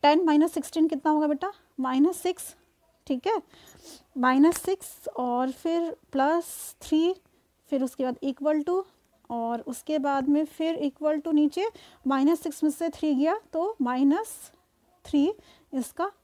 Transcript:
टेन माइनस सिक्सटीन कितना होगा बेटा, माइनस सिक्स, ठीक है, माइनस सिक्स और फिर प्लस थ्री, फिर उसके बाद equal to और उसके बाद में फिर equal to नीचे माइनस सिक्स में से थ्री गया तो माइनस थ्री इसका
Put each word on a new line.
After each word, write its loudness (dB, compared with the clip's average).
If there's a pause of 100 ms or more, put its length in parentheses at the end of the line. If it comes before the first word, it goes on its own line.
टेन 6
माइनस 4
सिक्सटीन 0
कितना 0
होगा 2
बेटा, -2 (280)
माइनस 2
सिक्स, -6 (500)
ठीक -4
है, 0 (760)
माइनस 4
सिक्स -6
और -2
फिर -4 (160)
प्लस -2
थ्री, 0 (560)
फिर -2
उसके -6
बाद -4
equal -2
to -2 (460)
और -4
उसके -6
बाद -2
में 2
फिर -4
equal -2
to -4
नीचे 2 (380)
माइनस 2
सिक्स -6
में 2
से -4
थ्री -2
गया 0 (140)
तो -4
माइनस 0 (520)
थ्री 2 (400)
इसका -4 (120)